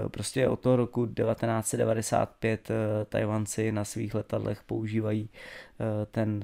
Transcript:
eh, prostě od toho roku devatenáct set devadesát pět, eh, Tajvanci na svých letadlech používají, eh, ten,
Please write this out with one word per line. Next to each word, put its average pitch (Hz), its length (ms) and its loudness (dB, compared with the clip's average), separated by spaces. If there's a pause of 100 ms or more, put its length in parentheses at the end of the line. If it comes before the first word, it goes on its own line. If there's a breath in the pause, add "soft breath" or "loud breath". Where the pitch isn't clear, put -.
eh, - 40 -4
prostě - 380 0
od 117 120 0
toho 127 160 4
roku 120 300 2
devatenáct 113 600 0
set 123 100 -2
devadesát 113 600 2
pět, 110 320 0
eh, 107 340 0
Tajvanci 107 640 0
na 104 140 0
svých 110 300 -4
letadlech 107 480 -4
používají, 110 680 -2
eh, - 760 -6
ten, 107 380 0